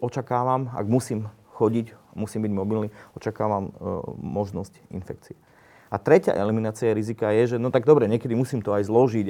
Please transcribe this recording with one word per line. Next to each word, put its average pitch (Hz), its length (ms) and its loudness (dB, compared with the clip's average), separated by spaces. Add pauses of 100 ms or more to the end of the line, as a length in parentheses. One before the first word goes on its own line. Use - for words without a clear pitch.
očakávam, 127 640 -2
ak 107 160 -4
musím 113 400 0 (320)
chodiť, 113 320 2 (240)
musím 107 320 -4
byť 104 80 -2
mobilný, 107 320 -2 (320)
očakávam, 104 480 -2
eh, 92 320 -8 (160)
možnosť 98 640 -6 (160)
infekcie. - 400 -12 (560)
A 101 80 -4
tretia - 320 4
eliminácia 110 640 0
rizika 107 400 -2
je, 120 200 2
že - 40 -2
no 120 80 -2
tak 123 160 0
dobre, 139 240 6
niekedy 113 240 0
musím 120 320 -2
to 104 80 -2
aj 101 160 0
zložiť 110 420 4